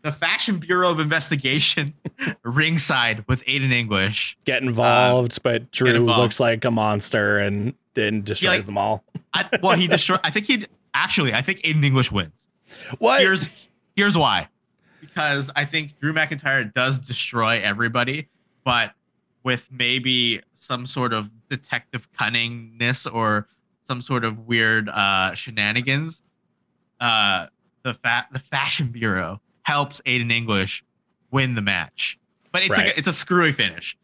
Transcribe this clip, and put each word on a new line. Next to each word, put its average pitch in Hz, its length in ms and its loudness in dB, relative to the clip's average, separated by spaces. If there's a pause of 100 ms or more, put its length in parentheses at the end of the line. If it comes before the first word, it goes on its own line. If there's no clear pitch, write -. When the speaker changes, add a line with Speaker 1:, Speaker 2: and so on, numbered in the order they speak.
Speaker 1:
the 151 100 -4
Fashion 185 460 0
Bureau 180 340 2
of 156 80 0
Investigation 147 920 0 (260)
<laughs> - 240 -6
ringside 131 840 2
with 127 180 0
Aiden 131 260 0
English. 104 720 0
Speaker 2:
Get 127 180 0
involved, 123 720 4
Speaker 1:
Um, - 100 -6
Speaker 2:
but 117 200 2
Speaker 1:
get - 80 -20
Speaker 2:
Drew 127 240 4
Speaker 1:
involved. 120 240 4
Speaker 2:
looks 120 200 2
like 117 260 2
a 120 60 2
monster 107 680 2
and 101 380 -2 (180)
then 107 300 -2
destroys 104 200 -4
Speaker 1:
Yeah, 185 140 2
like, 101 80 -4
Speaker 2:
them 101 140 -6
all. 104 240 -2 (300)
Speaker 1:
I, 175 140 -2 (140)
well, 185 160 4
he 180 100 2
destroy-, 185 360 2
I 165 80 -2
think 214 160 -2
he, 240 180 0 (300)
actually, 147 380 0
I 127 100 0
think 190 180 -4
Aiden 156 240 2
English 131 260 4
wins. 90 360 -6 (500)
Speaker 2:
What? 254 240 4
Speaker 1:
Here's, 190 260 2 (480)
here's 202 220 4
why. 104 300 2 (540)
Because 143 540 -4
I 143 100 0
think 151 340 -6
Drew 151 140 -2
McIntyre 139 600 -2
does 131 240 0
destroy 117 640 -2
everybody, 120 680 -2 (340)
but 117 300 0 (500)
with 123 280 -2
maybe 123 720 -2 (140)
some 123 320 -8
sort 123 260 -2
of 107 160 -4 (200)
detective - 640 -10
cunningness 117 1000 -4
or 110 360 0 (400)
some 123 160 -6
sort 123 200 -2
of 113 220 -6
weird, 113 440 2
uh, 95 440 0
shenanigans, 123 880 -4 (800)
uh, 104 480 2 (360)
the 117 120 -4
fa-, 120 360 -2
the 131 60 -10
Fashion 139 520 -4
Bureau 104 520 -4 (220)
helps 143 380 -2
Aiden 123 300 -2
English 110 520 -2 (480)
win 127 240 0
the 110 80 -2
match. 92 560 -4 (320)
But 185 100 0
it's 190 80 0
like 190 100 2
Speaker 2:
Right. - 160 2
Speaker 1:
a, 160 40 -2
it's 151 80 -2
a 175 60 0
screwy 175 380 2
finish. 90 520 -4